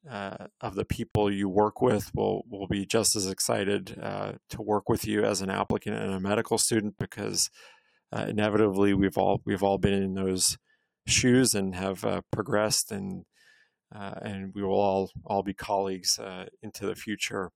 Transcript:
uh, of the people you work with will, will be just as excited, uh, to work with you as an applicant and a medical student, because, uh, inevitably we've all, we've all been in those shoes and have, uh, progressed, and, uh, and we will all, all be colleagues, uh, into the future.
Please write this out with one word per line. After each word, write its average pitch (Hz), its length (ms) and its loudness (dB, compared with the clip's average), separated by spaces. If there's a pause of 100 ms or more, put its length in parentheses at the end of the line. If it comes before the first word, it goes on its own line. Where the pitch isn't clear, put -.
uh, 101 380 -10 (140)
of 101 140 -6
the 98 100 0
people 104 440 0
you 98 200 0
work 104 320 4
with 104 340 2
will, 101 340 0
will 98 180 -10
be 98 180 -2
just 110 300 2
as 98 120 -2
excited, 101 720 -2
uh, 101 320 -6 (160)
to - 120 -10
work 104 260 0
with 113 180 0
you 104 200 2
as 101 160 0
an 95 80 -4
applicant 104 480 0
and 101 160 -4
a 95 60 -4
medical 107 380 0
student, 104 400 2
because, 104 520 -4 (640)
uh, 107 160 -2
inevitably 104 640 4
we've 98 240 2
all, 98 280 2
we've 101 180 0
all 98 140 4
been 98 160 2
in 95 200 0
those 95 440 0 (500)
shoes 123 480 4
and 95 200 -2
have, 95 300 -4
uh, 95 160 -2 (100)
progressed, 107 600 0
and, 95 340 -8 (680)
uh, 98 280 -12
and 98 320 -8
we 101 100 -4
will 98 160 2
all, 98 320 2 (140)
all 98 180 0
be 95 100 -4
colleagues, 98 680 -2
uh, 95 260 -12 (180)
into 104 220 -10
the 98 100 -4
future. 101 600 -6